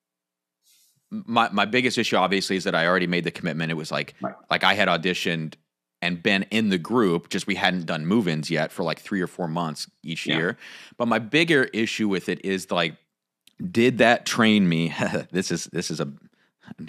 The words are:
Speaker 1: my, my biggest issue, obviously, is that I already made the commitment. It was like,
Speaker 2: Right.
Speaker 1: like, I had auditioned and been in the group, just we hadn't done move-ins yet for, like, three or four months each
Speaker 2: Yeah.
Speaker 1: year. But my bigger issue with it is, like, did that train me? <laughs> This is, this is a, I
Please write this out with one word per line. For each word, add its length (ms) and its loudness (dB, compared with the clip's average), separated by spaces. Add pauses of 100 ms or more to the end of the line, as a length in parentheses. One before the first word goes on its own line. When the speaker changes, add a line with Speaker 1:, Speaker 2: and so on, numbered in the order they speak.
(1080)
Speaker 1:
my, 420 0
my 140 2
biggest 320 0
issue, 200 0
obviously, 400 0
is 80 -4
that 100 0
I 100 2
already 220 2
made 160 0
the 80 -2
commitment. 400 -4
It 40 -4
was 160 -8
like, 300 -4
Speaker 2:
Right. 140 -8 (140)
Speaker 1:
like, 140 0
I 100 6
had 140 2
auditioned 640 -2 (480)
and 200 -4
been 300 2
in 180 0
the 80 2
group, 520 0
just 180 -6
we 80 -2
hadn't 300 0
done 200 -4
move-ins 460 0
yet 200 -2
for, 120 -6
like, 160 -2
three 220 -4
or 60 -2
four 200 -8
months 420 -6 (140)
each 240 -8
Speaker 2:
Yeah. 100 -2
Speaker 1:
year. 200 -2 (400)
But 100 -2
my 120 2
bigger 440 2 (100)
issue 360 0
with 200 -2
it 140 -4
is, 260 -4
like, 260 0 (760)
did 280 4
that 260 6
train 420 4
me? 260 0 (180)
<laughs> 200 -6
This 180 -2
is, 180 -4
this 220 -6
is 120 -6
a, 60 -4 (600)
I 60 -16 (160)